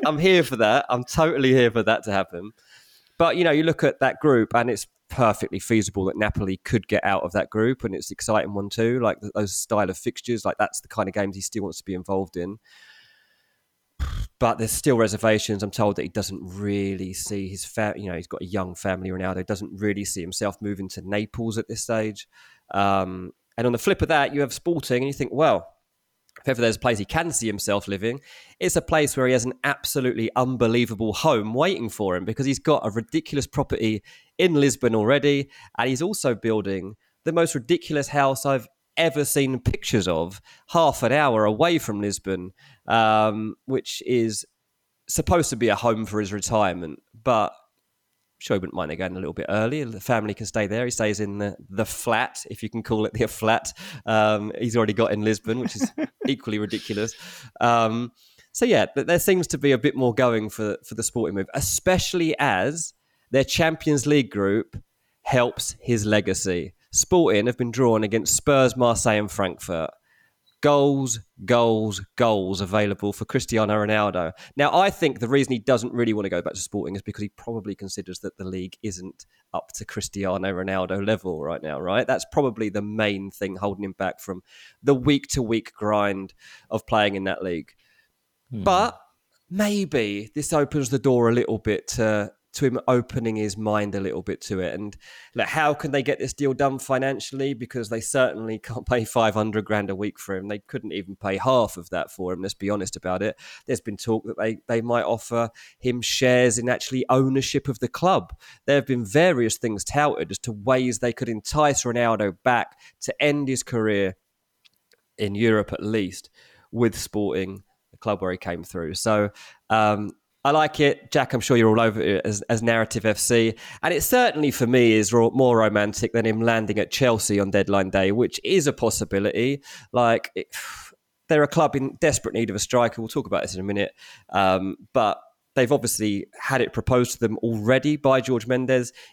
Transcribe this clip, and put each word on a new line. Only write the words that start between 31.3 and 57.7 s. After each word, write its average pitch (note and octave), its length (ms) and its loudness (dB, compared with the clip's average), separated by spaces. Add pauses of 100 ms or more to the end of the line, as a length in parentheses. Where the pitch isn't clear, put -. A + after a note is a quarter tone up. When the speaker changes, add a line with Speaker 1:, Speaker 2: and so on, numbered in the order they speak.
Speaker 1:
waiting B2+ 380 0
for F#2+ 260 -2
him, F2+ 80 -4
because A2+ 220 -4
he's C3+ 120 0
got - 280 2
a A2 40 -2
ridiculous A#2+ 560 -4
property A2 560 -2 (360)
in F3 160 4
Lisbon B2+ 400 2
already, C#3 560 2 (260)
and B2+ 140 0
he's C3 100 -2
also E3 340 -2
building G2 640 -2 (300)
the D#3+ 60 -2
most E3 220 2
ridiculous D3+ 540 -2
house C#3 380 0
I've C3 220 0 (280)
ever D3+ 280 2
seen C3 360 0
pictures - 480 0
of, E2+ 320 -2 (280)
half D#3+ 340 2
an A#2+ 100 2
hour C3 320 4
away D3+ 340 2
from G2+ 220 -4
Lisbon, F#2+ 520 -4 (380)
um, A2 640 2 (100)
which - 400 -6
is A2+ 380 0 (640)
supposed E3+ 420 0
to B2+ 60 -4
be A2+ 120 2
a G2+ 80 4
home A2+ 300 0
for G#2 140 -2
his G2+ 120 -4
retirement, F#2+ 680 -2 (240)
but A2 280 2 (840)
sure - 160 -2
he G2+ 40 0
wouldn't F#2 160 -6
mind D#2+ 160 -4
it D#2+ 60 -6
going F2+ 160 -4
a F#2 60 -10
little E2+ 160 -8
bit - 140 -8
early. A#2+ 360 -2
The A2 160 -10
family G#2+ 340 -2
can A2 120 -10
stay G#2 200 -2
there. A2 180 -2
He B2 60 -4
stays G#2+ 300 -2
in G2+ 180 -4
the, G#2 180 -4 (120)
the G2 160 -4
flat, - 680 -4
if G#2+ 120 -12
you G#2+ 80 -8
can A2+ 120 -6
call G#2+ 220 0
it - 80 -4
the A2 160 0
flat, - 440 -2 (340)
um, G#2+ 520 2
he's A#2 180 -2
already G#2+ 180 2
got A2 180 2
in G#2+ 100 -2
Lisbon, A2 380 0
which - 160 -6
is C4 140 -2 (180)
Speaker 2:
<laughs> - 180 -10
Speaker 1:
equally A2+ 320 -4
ridiculous. G#2+ 560 -4 (460)
Um, A#2 520 2 (400)